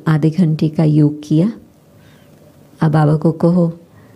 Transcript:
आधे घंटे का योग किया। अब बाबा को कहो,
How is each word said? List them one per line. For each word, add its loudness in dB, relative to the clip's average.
आधे 0
घंटे 0
का -2
योग 2
किया। 0
अब 0
बाबा 2
को 0
कहो, 0